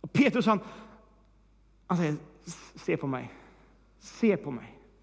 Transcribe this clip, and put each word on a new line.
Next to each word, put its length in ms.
Och 120
Petrus, 340
han, 140
han 120
säger, 180
"Se 220
på 100
mig. 260
Se 380
på 140
mig." 280